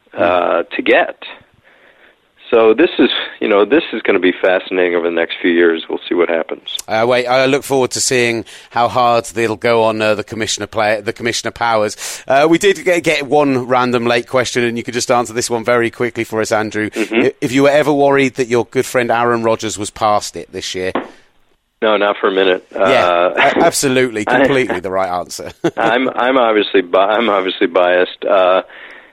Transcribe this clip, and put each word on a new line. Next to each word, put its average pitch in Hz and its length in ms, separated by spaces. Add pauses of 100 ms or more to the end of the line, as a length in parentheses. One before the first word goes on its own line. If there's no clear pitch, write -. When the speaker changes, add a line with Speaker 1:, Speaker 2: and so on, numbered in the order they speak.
(140)
Speaker 1:
uh, 87 480
to - 200
get. - 380 (1300)
So 113 240
this 156 240
is, 120 120 (300)
you 120 80
know, 101 160
this 131 180 (100)
is 110 100
gonna 98 180
be 90 120
fascinating 90 600
over 85 140
the 85 60
next 82 280
few 92 80
years. 85 380
We'll 80 100 (100)
see - 60
what 85 140
happens. - 480 (100)
Speaker 2:
Uh, 110 220
wait, 123 180
I 131 200
look 135 180
forward 131 280
to 107 80
seeing 117 440 (260)
how 120 180
hard 120 380
they'll 110 300
go 117 280
on, 110 160
uh, 107 140
the 104 100
commissioner 107 440
play, 107 320
the 110 120
commissioner 113 380
powers. 110 800
Uh, 139 200
we 165 100
did 190 260
get, 170 180
get 147 240
one 135 400
random 123 400
late 120 220
question, 127 340
and 117 140
you 117 80
could 117 100
just 123 160
answer 120 220
this 117 180
one 117 140
very 117 260
quickly 120 340
for 110 160
us, 107 120
Andrew. 107 380
Speaker 1:
Mm-hmm. 113 360
Speaker 2:
I-, 139 140
if 139 120
you 139 120
were 143 60
ever 143 220
worried 139 420
that 131 120
your 117 200
good 127 200
friend 120 240
Aaron 117 320
Rodgers 113 340
was 98 140
past 104 460
it - 160
this 92 220
year? 92 180 (880)
Speaker 1:
No, 107 140
not 101 220
for 113 100
a 98 40
minute. 92 400
Speaker 2:
Yeah, - 60 (280)
Speaker 1:
Uh, 87 300
Speaker 2:
a-, 143 280
absolutely, 127 580
Speaker 1:
<laughs> 98 60
I 123 100
Speaker 2:
completely 127 420
the 92 100
right 95 200
answer. - 400 (140)
<laughs> 165 120
Speaker 1:
I'm, 117 340
I'm 127 280
obviously 107 440
bi-, 92 240
I'm 110 220
obviously 95 380
biased. 90 580
Uh, 92 380 (500)